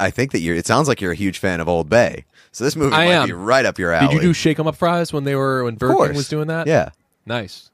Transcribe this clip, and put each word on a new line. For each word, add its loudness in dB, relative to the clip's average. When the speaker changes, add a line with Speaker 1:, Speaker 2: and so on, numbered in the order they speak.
Speaker 1:
I 0
think -4
that 0
you're, -2
it -4
sounds 2
like -2
you're -2
a -6
huge -2
fan -2
of -4
Old 0
Bay. 2
So -8
this -2
movie 0
Speaker 2:
I 4
Speaker 1:
might 4
Speaker 2:
am. 2
Speaker 1:
be -4
right 2
up -2
your 0
Speaker 2:
Did 4
you 2
Speaker 1:
alley. -2
Speaker 2:
do 4
Shake 0
'em -2
Up -4
fries -2
when -4
they -2
were, 0
when -4
Speaker 1:
Of -10
Speaker 2:
Burger 2
King 4
Speaker 1:
course. 2
Speaker 2:
was -4
doing -4
that? -4
Speaker 1:
Yeah. 2
Speaker 2:
Nice. -8